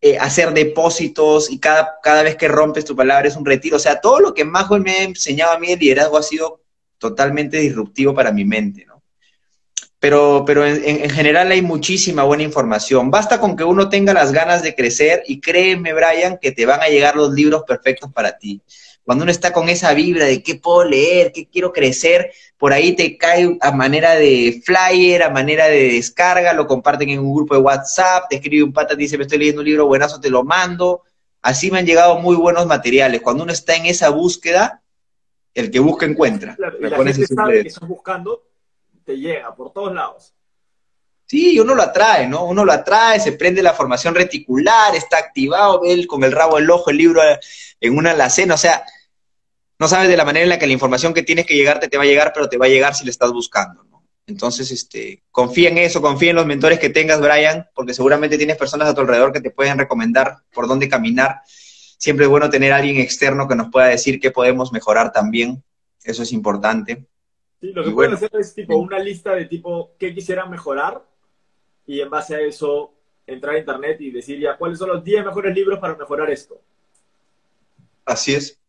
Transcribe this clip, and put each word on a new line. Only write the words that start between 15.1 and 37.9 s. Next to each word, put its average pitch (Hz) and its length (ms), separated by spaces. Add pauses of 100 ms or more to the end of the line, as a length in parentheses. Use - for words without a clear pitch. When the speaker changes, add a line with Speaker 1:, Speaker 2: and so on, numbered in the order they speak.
Speaker 1:
y 139 140
créeme, 175 540
Brian, 165 420
que 135 160
te 117 140
van 139 160
a 160 60
llegar 147 280
los 147 160
libros 151 340
perfectos 135 460
para 101 240
ti. 101 240 (420)
Cuando 127 200
uno 175 80
está 175 200
con 170 200
esa 170 240
vibra 160 320
de 131 160
qué 160 140
puedo 175 280
leer, 170 480
qué - 160
quiero 180 240
crecer, 165 580 (280)
por 139 160
ahí 170 200
te 160 220
cae 175 460
a 139 100
manera 147 420
de 123 480
flyer, 180 600
a 160 80
manera 151 380
de 135 260
descarga, 175 580
lo 156 140
comparten 139 420
en 139 120
un 139 140
grupo 147 200
de 135 80
WhatsApp, 180 680
te 139 80
escribe 147 260
un 139 120
pata, 147 160
te 147 100
dice, 147 160
"Me 139 80
estoy 147 140
leyendo 147 240
un 147 40
libro 151 200
buenazo, 139 340
te 143 80
lo 127 160
mando". 180 580 (380)
Así 135 300
me 190 80
han 180 80
llegado 170 320
muy 175 180
buenos 170 300
materiales. 131 560
Cuando 127 200
uno 170 100
está 165 220
en 165 120
esa 175 240
búsqueda, 175 720 (720)
el 117 160
que 127 100
busca 156 240
encuentra. 147 520
Speaker 2:
Claro, - 220
y - 40
Speaker 1:
Me - 80
Speaker 2:
la - 80
Speaker 1:
pones 135 180
Speaker 2:
gente 135 80
Speaker 1:
ese - 100
Speaker 2:
sabe 427 180
Speaker 1:
simple 107 100
Speaker 2:
que - 60
estás - 200
buscando, 190 540 (600)